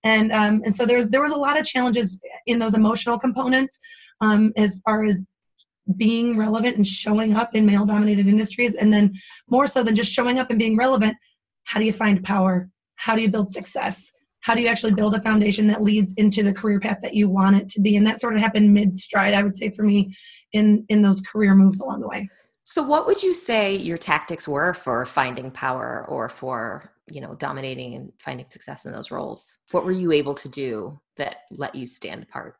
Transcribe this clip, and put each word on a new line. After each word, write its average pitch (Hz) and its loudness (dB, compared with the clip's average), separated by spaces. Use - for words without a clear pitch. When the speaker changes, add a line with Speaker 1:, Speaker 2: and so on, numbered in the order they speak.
Speaker 1:
And, 220 2
um, 214 2
and 214 0
so 240 -2
there 240 4
was, 233 0
there 269 2
was 294 0
a 294 -2
lot 285 0
of 302 -2
challenges 233 -2
in 240 0
those 220 0
emotional 226 2
components, 262 -2
um, 214 4
as 208 0
far 220 0
as 196 -2
being 226 0
relevant 214 0
and 202 2
showing 214 0
up 233 -2
in 214 4
male-dominated 208 2
industries. 214 2
And 208 4
then 208 4
more 262 2
so 262 0
than 220 2
just 285 0
showing 247 0
up 254 -4
and 226 0
being 220 2
relevant, 226 2
how - -4
do 220 2
you 220 0
find 208 0
power? 185 0
How 226 -4
do 226 0
you 220 2
build 196 0
success? - -8
How 226 0
do 240 0
you 233 0
actually 226 0
build 208 2
a 208 -2
foundation 214 2
that 208 2
leads 208 2
into 208 2
the 202 2
career 202 0
path 208 -4
that - -10
you 208 4
want 190 4
it 196 0
to 208 -4
be? 208 4
And 202 4
that 220 -2
sort 233 -2
of 214 2
happened 208 4
mid-stride, 202 2
I 202 2
would 196 -2
say, 214 -6
for 214 -8
me 202 2
in, 214 4
in 214 4
those 190 4
career 196 2
moves 190 6
along 254 -8
the - -8
way. 202 -8
Speaker 2:
So - -4
what 294 0
would 392 0
you 370 0
say 208 -2
your 170 -6
tactics 156 -6
were 156 -2
for 123 -4
finding 127 -6
power 127 -8
or 127 -6
for, 120 -10
you 151 -16
know, - -16
dominating 131 -10
and 131 -16
finding 131 -14
success - -18
in 143 -14
those 107 -14
roles? - -14
What 175 -2
were 185 -4
you 180 -2
able 139 0
to 139 -16
do 131 -10
that - -10
let 139 -12
you 127 -12
stand - -16
apart? - -16